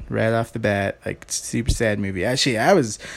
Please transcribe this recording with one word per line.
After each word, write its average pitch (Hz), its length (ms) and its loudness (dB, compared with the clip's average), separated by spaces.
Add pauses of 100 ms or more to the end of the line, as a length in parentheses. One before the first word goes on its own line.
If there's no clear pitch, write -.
right 110 240 2
off 113 200 0
the 117 60 -6
bat. 101 480 0
Like, 98 220 -8
super - 420 -2
sad 104 300 0
movie. 95 240 -2
Actually, 123 340 0
I 147 140 4
was 127 260 2 (180)